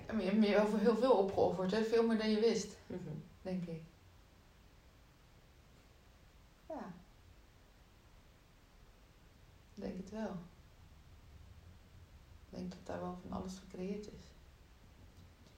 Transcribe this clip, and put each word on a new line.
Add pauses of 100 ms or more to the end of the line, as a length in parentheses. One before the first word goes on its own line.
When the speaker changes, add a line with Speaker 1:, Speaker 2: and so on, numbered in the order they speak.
Speaker 1:
Ja,
maar
je
hebt
me
over
heel
veel
opgeofferd,
hè?
Veel
meer
dan
je
wist, (100)
Speaker 2:
Mhm. (420)
Speaker 1:
denk
ik. (2750)
Ja. (2750)
Ik
denk
het
wel. (2250)
Ik
denk
dat
daar
wel
van
alles
gecreëerd
is. (1300)